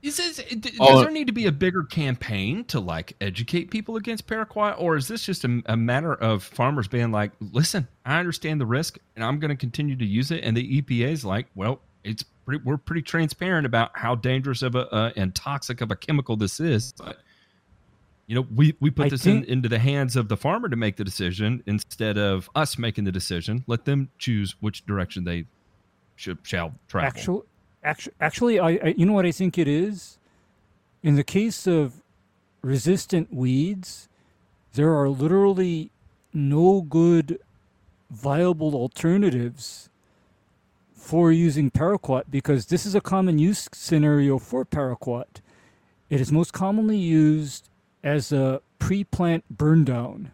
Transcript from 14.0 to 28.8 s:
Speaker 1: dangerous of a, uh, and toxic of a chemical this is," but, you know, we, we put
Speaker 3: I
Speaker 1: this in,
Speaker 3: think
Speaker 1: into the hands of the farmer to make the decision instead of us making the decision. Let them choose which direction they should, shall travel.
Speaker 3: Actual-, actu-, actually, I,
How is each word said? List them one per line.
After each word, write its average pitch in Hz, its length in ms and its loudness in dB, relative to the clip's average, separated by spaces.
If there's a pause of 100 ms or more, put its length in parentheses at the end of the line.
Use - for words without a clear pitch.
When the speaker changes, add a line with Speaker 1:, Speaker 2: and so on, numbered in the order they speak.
Speaker 1:
dangerous 127 480 -2
of 123 140 -2
a, 123 180 0
uh, 113 220 0
and 95 180 -2
toxic 135 480 -6
of 113 80 -4
a 101 60 -2
chemical 139 420 -2
this 104 220 -2
is," 135 400 0
but, - 180 -16 (1120)
you 113 80 -4
know, 127 100 0 (100)
we, 147 240 6
we 143 120 2
put 143 160 0
Speaker 3:
I - 20 4
Speaker 1:
this 131 160 -2
in, 208 160 6
Speaker 3:
think - 60 -8
Speaker 1:
into 127 220 0
the 113 100 2
hands 135 360 0
of 117 140 2
the 104 80 0
farmer 202 320 -2
to 123 60 -2
make 110 220 -2
the 110 60 -6
decision 101 600 -4
instead 104 540 -4
of 98 340 -2
us 147 240 -2
making 110 280 -4
the 95 60 -2
decision. 92 540 -4
Let 117 200 -4
them 139 240 0 (100)
choose 104 400 -2
which - 260 -8
direction 95 380 -4
they 87 220 -6 (680)
should, 87 280 -10
shall 85 320 -6 (120)
travel. 101 200 -2
Speaker 3:
Actual-, 185 380 -4 (400)
actu-, - 340 -6
actually, 214 400 0
I, 165 100 4 (140)